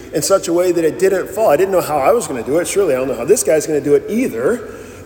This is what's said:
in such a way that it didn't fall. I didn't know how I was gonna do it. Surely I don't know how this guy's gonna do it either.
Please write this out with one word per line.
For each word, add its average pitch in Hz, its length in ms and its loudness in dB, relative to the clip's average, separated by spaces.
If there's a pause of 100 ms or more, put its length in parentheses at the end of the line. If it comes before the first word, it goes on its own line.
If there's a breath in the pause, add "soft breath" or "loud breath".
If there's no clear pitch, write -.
(120)
in - 80 -2
such - 260 2
a 175 60 -2
way 175 200 2
that 170 120 0
it 143 140 0
didn't 185 300 0
fall. 214 200 0
I 143 80 6
didn't 190 160 2
know 175 80 4
how 147 160 -4
I 143 160 2
was 233 160 2
gonna 123 140 -6
do 131 160 0
it. 170 100 -2
Surely 180 260 0
I 127 40 0
don't 131 100 -2
know 123 80 -2
how 120 80 -6
this 165 180 2
guy's 156 240 0
gonna 151 140 0
do 143 140 2
it 139 160 0
either. 190 460 -2 (500 loud breath)